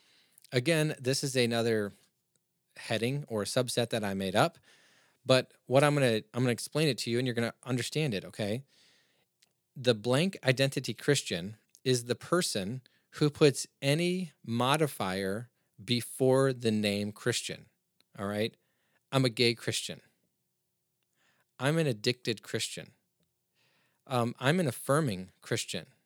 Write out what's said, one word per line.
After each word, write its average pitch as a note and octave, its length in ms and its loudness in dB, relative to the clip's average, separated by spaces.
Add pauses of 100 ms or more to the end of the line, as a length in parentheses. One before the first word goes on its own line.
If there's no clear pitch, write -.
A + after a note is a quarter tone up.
(520)
Again, D#3 480 0
this C3 240 0
is C3+ 120 -4
another A#2 560 2 (840)
heading A#2+ 520 -4
or G#2 160 -2
subset A#2+ 460 -2
that A2 140 -2
I G2 100 -2
made F#2+ 220 -2
up, D3 220 4 (680)
but B2+ 280 2 (140)
what B2 160 4
I'm D3 120 4
gonna, A#2+ 280 2 (120)
I'm B2 80 0
gonna B2+ 80 2
explain D3 380 0
it A#2 100 -2
to - 120 -6
you A#2 80 0
and C3 80 0
you're A#2+ 80 -2
gonna A#2 200 -2 (100)
understand B2 500 -2
it, F2 100 -4
okay? G#2+ 380 -4 (1120)
The B2 180 2
blank B2+ 500 0
identity C3 500 2
Christian G#2 600 -2 (280)
is B2 200 2
the A#2+ 100 -2
person B2 680 -2 (300)
who D3+ 200 0
puts D3 360 4 (140)
any E3+ 520 0 (120)
modifier A#2 1040 -2 (340)
before C3 680 2
the A#2+ 180 -2
name G#2 420 0
Christian, - 540 -4 (520)
all G2+ 80 -4
right? G#2 280 -2 (580)
I'm C3+ 120 4
a B2+ 60 0
gay A#2 240 2
Christian. - 460 -6 (1600)
I'm D3 200 2
an D#3+ 80 2
addicted A#2+ 560 -2
Christian. - 500 -8 (1120)
Um, A#2+ 320 -2
I'm D3+ 220 2
an D#3+ 80 0
affirming A#2 600 -2 (120)
Christian. - 440 -6 (200)